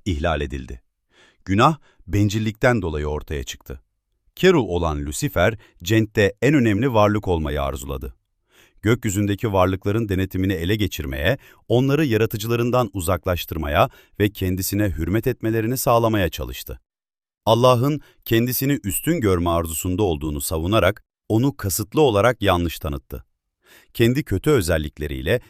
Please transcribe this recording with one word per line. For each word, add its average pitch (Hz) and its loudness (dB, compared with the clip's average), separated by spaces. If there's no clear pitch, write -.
ihlal 80 0
edildi. 65 -8
Günah, 123 4
bencillikten 107 0
dolayı 76 -4
ortaya 73 -6
çıktı. - -14
Kerul 170 4
olan 80 -2
Lucifer, 90 0
centte 107 2
en 151 4
önemli 120 2
varlık 104 2
olmayı 73 -2
arzuladı. 67 -8
Gökyüzündeki 104 0
varlıkların 98 0
denetimini 95 -2
ele 87 -2
geçirmeye, 80 -2
onları 135 2
yaratıcılarından 113 0
uzaklaştırmaya 87 -2
ve 107 4
kendisine 95 -2
hürmet 85 -2
etmelerini 113 -2
sağlamaya 110 2
çalıştı. 64 -10
Allah'ın 123 4
kendisini 127 0
üstün 151 -2
görme 90 2
arzusunda 85 -2
olduğunu 76 -4
savunarak 87 0
onu 127 2
kasıtlı 107 -2
olarak 117 4
yanlış 87 0
tanıttı. - -10
Kendi 123 2
kötü - -2
özellikleriyle 80 -2